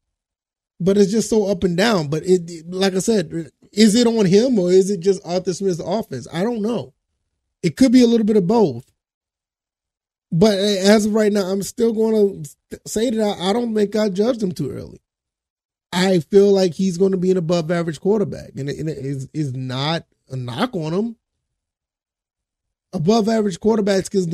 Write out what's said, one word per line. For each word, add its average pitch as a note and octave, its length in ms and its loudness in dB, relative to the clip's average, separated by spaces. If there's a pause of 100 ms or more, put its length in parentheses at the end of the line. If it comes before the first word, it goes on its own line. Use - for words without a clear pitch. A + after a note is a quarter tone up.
(800)
But G3 180 2
it's G3+ 140 4
just G#3+ 180 0
so G#3+ 180 2
up G3 180 -2
and F3 100 -2
down. F#3 320 0
But D3+ 160 -4
it, F3+ 260 2
it, E3+ 220 -16
like F#3+ 240 -2
I F#3+ 40 -2
said, E3 520 -2 (220)
is G#3 220 6
it A#3+ 120 4
on A3+ 180 2
him G#3+ 320 4
or F3+ 140 0
is F#3+ 180 4
it G3+ 120 -6
just F#3 240 0
Arthur F3+ 280 -4
Smith's F3+ 260 -4
offense? D#3+ 520 -6
I E3+ 120 -4
don't A#3 180 -4
know. G#3 320 -6 (680)
It E3 140 -2
could C4 160 4
be B3+ 120 8
a A#3 40 6
little A3+ 180 2
bit G#3+ 120 2
of F#3 100 2
both. E3+ 420 0 (1400)
But G3+ 220 4
a-, G3 260 0
as G#3 260 4
of G#3+ 80 -2
right G#3+ 200 2
now, G3+ 140 0
I'm G3 160 -4
still A#3 280 -2
gonna G#3+ 540 0
st-, - 420 -20
say A3+ 220 -2
that A3 120 -2
I, F#3+ 280 -2
I - 20 2
don't A#3 240 -4
think G3+ 220 0
I G#3+ 100 0
judged G#3+ 340 -2
him F3+ 120 -2
too B2+ 180 -6
early. G2+ 300 -14 (920)
I F3+ 260 2
feel G3+ 340 4
like F#3+ 200 2
he's F#3+ 240 -4
gonna F#3+ 200 0
be F#3 140 0
an F#3 60 0
above E3+ 320 -2
average E3 300 -4
quarterback, G3+ 560 -4
and C#3 140 -8
it, C#3 100 -8
and D#3 100 -6
it D3+ 80 -8
is, C3+ 360 -8
is D3 200 -4
not C3 520 -6 (240)
a C3+ 80 -10
knock B2 360 -6
on D#3+ 200 -6
him. A3+ 240 -6 (1800)
Above G3 340 2
average G#3+ 320 -2
quarterbacks G#3 500 0
can F#3 240 -2